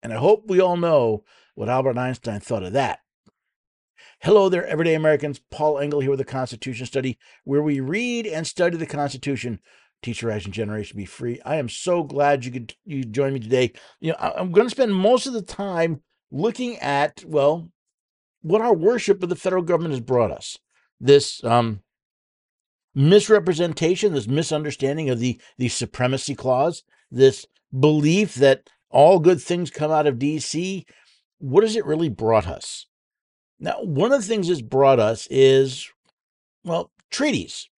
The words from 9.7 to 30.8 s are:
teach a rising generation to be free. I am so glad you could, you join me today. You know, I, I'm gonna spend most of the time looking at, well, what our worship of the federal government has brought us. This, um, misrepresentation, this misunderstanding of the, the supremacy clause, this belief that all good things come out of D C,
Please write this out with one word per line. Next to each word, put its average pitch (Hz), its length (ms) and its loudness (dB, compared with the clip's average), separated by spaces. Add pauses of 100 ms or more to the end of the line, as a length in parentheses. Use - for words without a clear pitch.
teach 120 180 -8
a 117 60 -4
rising 104 240 -6
generation 104 400 -6
to 95 60 -14
be 101 80 -10
free. 120 380 -10
I 147 120 -4
am 139 120 -4
so 175 360 -2
glad 143 420 0
you 127 60 -10
could, 120 240 -14 (100)
you 139 200 -8
join 135 280 -2
me 135 60 -6
today. 123 340 0 (260)
You 160 120 -4
know, - 80 -4
I, - 200 -4
I'm 185 120 -4
gonna 220 180 2
spend 226 240 0
most 208 320 2
of 262 80 -8
the 220 80 -6
time 170 600 -4 (300)
looking 233 460 -4
at, 143 480 -2
well, 156 460 0 (720)
what 190 180 2
our 226 140 4
worship 190 480 2
of 175 60 -6
the 180 60 -2
federal 185 280 -2
government 165 300 -2
has 123 80 -6
brought 120 300 0
us. - 280 -12 (420)
This, 139 420 4
um, 113 380 0 (1120)
misrepresentation, 175 1200 2
this 123 140 -4
misunderstanding 147 840 -2
of 123 100 -2
the, 120 220 -4 (160)
the 123 120 -2
supremacy 127 680 -6
clause, 131 480 -2 (260)
this 127 380 4 (300)
belief 151 580 2
that 135 340 4 (200)
all 165 300 8
good 165 220 4
things 175 280 -4
come 151 220 -4
out 151 160 2
of 127 100 0
D 147 220 -2
C, 180 460 -6 (540)